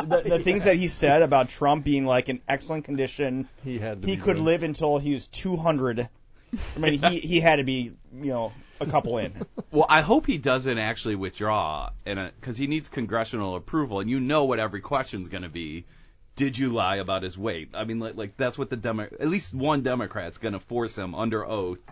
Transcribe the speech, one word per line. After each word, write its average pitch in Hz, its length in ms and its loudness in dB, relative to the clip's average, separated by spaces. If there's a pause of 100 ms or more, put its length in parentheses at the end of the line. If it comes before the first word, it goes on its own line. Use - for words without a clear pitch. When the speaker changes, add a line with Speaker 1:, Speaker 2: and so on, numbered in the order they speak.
Speaker 1:
the, 170 160 4
the 175 160 2
things 185 260 2
that 190 100 8
he 175 120 0
said 151 360 6
about 135 260 4
Trump 147 340 2
being, 139 220 2
like, 127 240 4
in 127 180 -4
excellent 147 380 -2
condition, 135 640 -2 (140)
Speaker 2:
He 127 160 -6
had 104 240 -6
to - 40 -2
Speaker 1:
he 190 80 0
Speaker 2:
be 190 60 -6
Speaker 1:
could 185 140 2
Speaker 2:
drunk. 156 100 0
Speaker 1:
live 170 180 4
until 151 360 0
he 143 140 0
was 127 140 -4
two 185 300 -4
hundred. 131 500 0 (680)
I 147 40 -6
mean, 156 200 4
he, 170 200 2
he 165 220 2
had 160 160 8
to 139 60 0
be, 127 280 -2 (220)
you 139 160 -6
know, 117 240 -2 (260)
a 147 60 -2
couple 127 320 0
in. 92 160 -2 (180)
Speaker 3:
<laughs> - 40 -20 (140)
Well, 156 200 6
I 156 100 8
hope 214 280 4
he - 100 0
doesn't 131 400 2
actually 110 380 -2
withdraw, 95 760 -2 (160)
and, 101 120 -4
uh, 92 120 -6 (100)
'cause 123 160 -8
he 139 120 -2
needs 151 200 -4
congressional 110 680 -4
approval, 120 420 -2
and 104 100 -2
you 131 120 0
know 143 240 2
what 123 140 2
every 104 200 -2
question's 107 480 -4
gonna 87 220 -8
be. 80 340 -10 (540)
Did 131 200 0
you 131 120 0
lie 101 260 2
about 95 260 -2
his 92 160 -8
weight? 90 360 -6
I 104 100 -6
mean, 113 160 -4
like, 110 160 -8
like, 101 220 -10
that's 123 200 0
what 139 120 -4
the 123 80 -6
Demo-, 110 260 -4 (160)
at 143 80 0
least 170 260 -2
one 143 280 2
Democrat's 110 560 -4
gonna 101 240 -4
force 120 360 -4
him 92 160 -6
under 110 320 -2
oath 95 340 -4 (120)